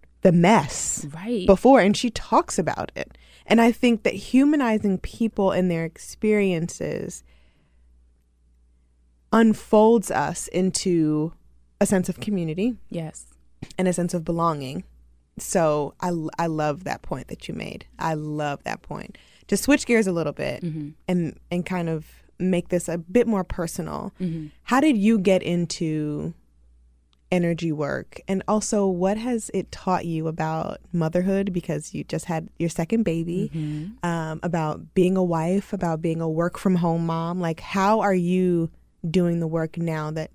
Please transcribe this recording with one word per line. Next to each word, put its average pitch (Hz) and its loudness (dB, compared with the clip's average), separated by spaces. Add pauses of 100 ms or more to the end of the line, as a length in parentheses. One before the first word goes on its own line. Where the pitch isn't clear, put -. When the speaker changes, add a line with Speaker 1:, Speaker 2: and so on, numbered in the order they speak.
(220)
Speaker 1:
the 185 6
mess 170 2 (100)
Speaker 2:
Right. 190 -4
Speaker 1:
before, 226 8
and 202 4
she 240 -2
talks - 0
about - -4
it. - -10 (280)
And 226 6
I 233 8
think 233 2
that - 2
humanizing 220 2
people 214 -2
and 180 2
their 165 -2
experiences 175 -2 (2000)
unfolds 220 6
us 147 -2
into 165 0 (480)
a 208 4
sense 180 0
of 185 -8
community 190 -2 (140)
Speaker 2:
Yes. - -10 (520)
Speaker 1:
and 185 2
a 180 2
sense 175 -2
of 165 -4
belonging. 165 -2 (540)
So 151 0
I 180 -2
l-, 165 -4
I 170 0
love 156 -2
that - -8
point - -8
that - -12
you - -8
made. - -12 (120)
I 160 -2
love 151 -6
that - -8
point. - -14 (320)
To 202 2
switch 285 2
gears 226 4
a 190 -2
little 160 -2
bit - -8
Speaker 2:
Mm-hmm. 156 -6 (180)
Speaker 1:
and, 175 -2 (100)
and 175 -4
kind 175 -4
of 156 -6 (320)
make 180 0
this 175 0
a 175 -4
bit 190 2
more 202 0
personal, 165 -6
Speaker 2:
Mm-hmm. 160 -6 (160)
Speaker 1:
how 254 2
did 294 4
you 214 4
get 185 4
into 156 -2 (960)
energy 170 0
work? 139 -4
And 190 0
also, 208 0
what 190 0
has 233 -4
it - -4
taught - -2
you 160 -4
about 160 -4 (120)
motherhood? 180 0
Because 165 -6
you - -8
just - -8
had 160 -6 (100)
your 170 0
second 208 0
baby, 165 -2
Speaker 2:
Mm-hmm. 156 -6
Speaker 1:
um, 160 -4
about 160 -4
being 185 4
a 185 2
wife, 170 -2
about 170 -2
being 165 -2
a 165 -4
work 170 -2
from 185 2
home 170 0
mom. 165 -4
Like, 165 -4
how 202 0
are 196 2
you 180 2 (400)
doing 170 2
the 160 -4
work 160 -4
now 160 -4
that 156 -8